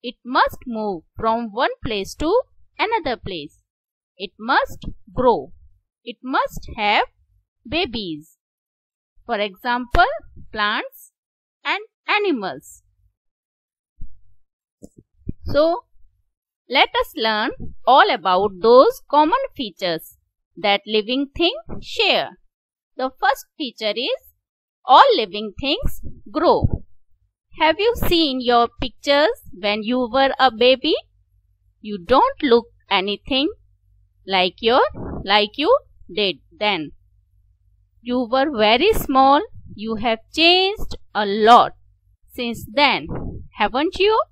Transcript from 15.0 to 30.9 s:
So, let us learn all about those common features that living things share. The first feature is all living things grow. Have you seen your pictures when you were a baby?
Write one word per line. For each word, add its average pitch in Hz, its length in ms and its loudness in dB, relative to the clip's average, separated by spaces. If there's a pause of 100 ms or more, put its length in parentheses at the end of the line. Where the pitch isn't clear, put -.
So, 330 400 0 (840)
let 294 200 2
us 480 260 -4
learn 220 380 -2 (340)
all 302 260 6
about 190 480 0
those 254 480 6
common 311 300 2 (180)
features 180 640 -6 (380)
that 202 280 0
living 220 520 -2
things 466 500 -4
share. 220 520 -2 (580)
The 262 240 -6
first - 260 -2 (100)
feature 220 380 -6
is 294 400 -8 (500)
all 302 200 8 (100)
living 208 460 -4
things 311 400 -2 (320)
grow. 302 500 2 (760)
Have 320 180 2
you 440 140 2 (160)
seen 302 320 2
your 233 280 2 (120)
pictures 285 640 0 (100)
when 208 300 -4
you 247 280 -2
were 269 200 2 (100)
a 262 100 4
baby? 254 440 2 (880)